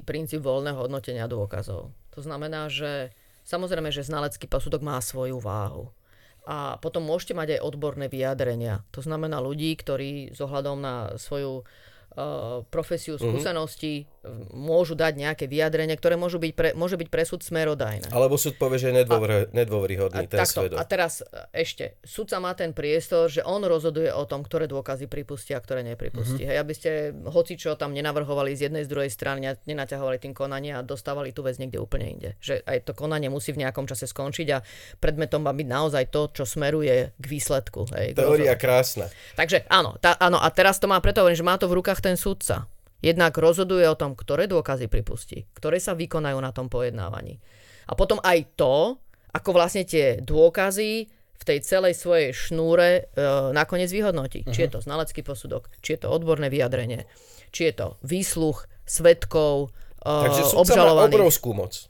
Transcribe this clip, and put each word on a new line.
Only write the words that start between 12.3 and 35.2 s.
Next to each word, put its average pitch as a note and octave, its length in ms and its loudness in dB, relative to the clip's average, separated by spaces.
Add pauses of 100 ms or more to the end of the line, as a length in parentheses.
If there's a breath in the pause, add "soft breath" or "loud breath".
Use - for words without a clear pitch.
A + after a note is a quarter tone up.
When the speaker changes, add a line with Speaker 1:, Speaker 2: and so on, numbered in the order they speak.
Speaker 1:
profesiu, D#3+ 480 -6
Speaker 2:
Mhm. C#3+ 80 -8
Speaker 1:
skúsenosti, D3+ 720 -2 (260)
m, A2+ 320 -14
môžu D#3+ 400 2
dať D#3 240 0
nejaké D3 300 -4
vyjadrenie, D#3 480 0
ktoré - 200 -2
môžu F3 220 -2
byť D#3+ 160 -4
pre, D#3+ 200 2
môže F3+ 200 -2
byť E3+ 160 -4
pre D#3 140 0
súd E3+ 180 -4
smerodajné. D3 680 -2
Speaker 2:
Alebo C3 260 4
súd C#3 180 0
povie, C3 220 0
že B2+ 140 0
je B2+ 80 4
nedôver-, A2 480 4
Speaker 1:
A - 20 -6
Speaker 2:
nedôveryhodný G2 680 0
Speaker 1:
a - 100 -4
Speaker 2:
ten - 80 -2
Speaker 1:
takto, - 240 2
Speaker 2:
svedok. G2 160 -2
Speaker 1:
a E3+ 80 -2
teraz, F3+ 380 -2
e, - 20 -18 (320)
ešte, - 460 -6
sudca - 340 -8
má F3+ 160 -4
ten F3 200 -6
priestor, D#3+ 560 2
že D3+ 120 -4
on G3+ 220 -2
rozhoduje D#3+ 480 0
o - 120 -2
tom, C#3+ 200 -6
ktoré D#3 240 -2
dôkazy C3+ 400 -6
pripustí C#3+ 460 -10
a C3+ 60 -4
ktoré B2+ 240 -6
nepripustí. A#2+ 600 -4
Speaker 3:
Mhm. C3+ 80 -4
Speaker 1:
Hej, C#3 80 0
aby D3+ 160 -4
ste D#3+ 160 -4 (340)
hocičo E3 500 0
tam C#3+ 220 -4
nenavrhovali C#3+ 560 -2
z C#3+ 140 -4
jednej, D3+ 160 -4
z C#3 80 -8
druhej C#3 180 -2
strany, C#3 320 -6
ne-, C3+ 240 -4
nenaťahovali C#3 540 -4
tým C#3 160 -12
konanie C#3 400 -6
a B2+ 80 -6
dostávali C#3 480 -8
tú - 100 -12
vec C3 160 -4
niekde C3 220 -8
úplne A2 320 -4
inde. - 280 -12
Že - 220 -6
aj - 220 -2
to - 100 -8
konanie C#3 360 -4
musí C#3 220 -6
v D3 120 -4
nejakom C3+ 240 -4
čase C3+ 180 -8
skončiť C#3 460 -6
a C#3 80 0 (380 loud breath)
predmetom D3+ 440 0